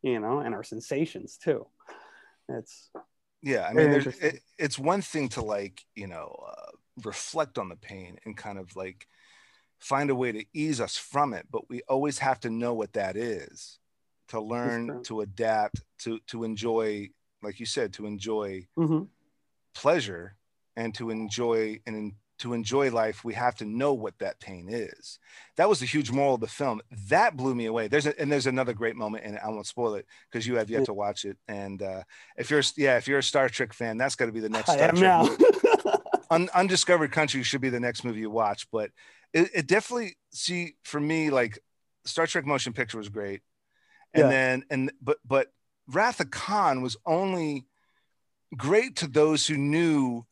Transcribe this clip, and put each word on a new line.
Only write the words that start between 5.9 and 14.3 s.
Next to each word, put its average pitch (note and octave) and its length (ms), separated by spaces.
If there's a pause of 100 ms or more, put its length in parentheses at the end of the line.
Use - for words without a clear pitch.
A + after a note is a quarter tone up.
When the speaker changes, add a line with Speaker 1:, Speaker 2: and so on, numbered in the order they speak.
Speaker 2:
you G#2 120
know, E2 280 (140)
uh, - 240 (320)
reflect C#3 540
on F#2+ 100
the E2+ 80
pain F#2 480
and G#2+ 120
kind G2+ 220
of, F#2 180
like, F#2+ 300 (720)
find C#3 320
a C3+ 40
way B2 180
to G#2+ 200
ease D3+ 280
us - 160
from C#3+ 360
it, F2 180
but - 180
we B2 200
always C#3 300
have C3+ 220
to A#2+ 100
know A#2 240
what A2 200
that F#2+ 220
is G#2+ 600 (500)
to - 80